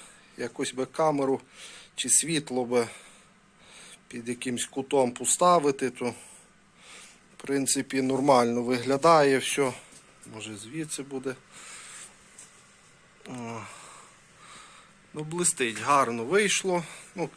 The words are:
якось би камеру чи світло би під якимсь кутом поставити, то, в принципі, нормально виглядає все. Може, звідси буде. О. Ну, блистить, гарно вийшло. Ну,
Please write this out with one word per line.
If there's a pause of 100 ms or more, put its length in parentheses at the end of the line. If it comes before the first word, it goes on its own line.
(380)
якось
би
камеру (540)
чи
світло
би (1200)
під
якимсь
кутом
поставити,
то, (1300)
в
принципі,
нормально
виглядає
все. (600)
Може,
звідси
буде. (1900)
О. (1500)
Ну,
блистить,
гарно
вийшло. (320)
Ну,